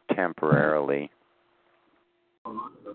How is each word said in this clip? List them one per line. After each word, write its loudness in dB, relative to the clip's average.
temporarily. 2